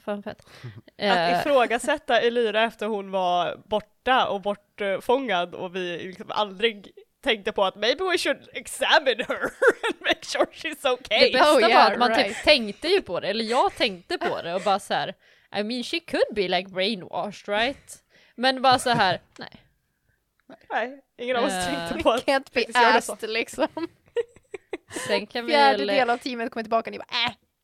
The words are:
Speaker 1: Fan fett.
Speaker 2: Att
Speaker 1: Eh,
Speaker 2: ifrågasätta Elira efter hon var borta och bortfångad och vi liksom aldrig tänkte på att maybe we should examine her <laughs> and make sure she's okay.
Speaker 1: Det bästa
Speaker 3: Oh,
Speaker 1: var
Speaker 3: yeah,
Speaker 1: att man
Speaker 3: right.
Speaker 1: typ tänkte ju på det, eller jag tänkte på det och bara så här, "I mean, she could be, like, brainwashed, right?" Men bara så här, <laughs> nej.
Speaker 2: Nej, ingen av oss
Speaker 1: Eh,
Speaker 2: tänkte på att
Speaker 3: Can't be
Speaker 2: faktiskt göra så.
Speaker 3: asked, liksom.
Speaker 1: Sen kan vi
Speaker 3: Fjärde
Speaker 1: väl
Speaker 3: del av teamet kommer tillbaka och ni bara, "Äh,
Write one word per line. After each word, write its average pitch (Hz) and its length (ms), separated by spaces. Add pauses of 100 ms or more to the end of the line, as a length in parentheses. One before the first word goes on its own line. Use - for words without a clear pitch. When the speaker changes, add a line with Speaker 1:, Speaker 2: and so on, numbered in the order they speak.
Speaker 1:
Fan 208 180
fett. - 220
Speaker 2:
Att - 60 (460)
Speaker 1:
Eh, 180 420
Speaker 2:
ifrågasätta 240 840
Elira 233 420
efter 220 240
hon 196 240
var 175 540
borta 220 600
och 196 140
bortfångad 196 1120
och 180 200
vi 180 280
liksom 185 260
aldrig 202 600 (320)
tänkte 226 280
på 208 140
att 185 100
maybe 254 280
we 349 140
should 277 360
examine 262 720
her 220 160
<laughs> - 400
and 370 180
make - 200
sure 285 240
she's 294 480
okay. 247 260 (120)
Speaker 1:
Det - 20
bästa 294 180
Speaker 3:
Oh, 269 100
Speaker 1:
var 226 80
Speaker 3:
yeah, 220 220
Speaker 1:
att - 80
man 247 100
Speaker 3:
right. 226 180
Speaker 1:
typ 208 160
tänkte 254 440
ju 381 140
på 170 180
det, - 80
eller 220 180
jag 262 300
tänkte 226 420
på - 240
det 170 140
och 190 60
bara 196 180
så - 140
här, 156 200 (440)
"I 208 60
mean, 247 200
she 330 160
could 392 360
be, 190 120
like, 185 220
brainwashed, 190 800 (100)
right?" 269 360 (400)
Men 262 260
bara 254 180
så 254 100
här, 196 400
<laughs> - 100
nej. - 100 (1200)
Speaker 2:
Nej, 262 300 (180)
ingen 247 200
av 240 60
oss 277 100
Speaker 1:
Eh, 185 120
Speaker 2:
tänkte 170 380
på 262 80
att 240 140
Speaker 3:
Can't 269 280
be 262 60
Speaker 2:
faktiskt 233 200
göra 233 220
så. 214 120
Speaker 3:
asked, 220 160
liksom. 233 380 (1400)
Speaker 1:
Sen 202 200
kan 240 180
vi 240 60
Speaker 3:
Fjärde 285 260
Speaker 1:
väl 269 100
Speaker 3:
del 262 220
av 240 80
teamet 240 340
kommer 226 120
tillbaka 226 260
och - 20
ni 208 60
bara, 240 300
"Äh, - 40 (320)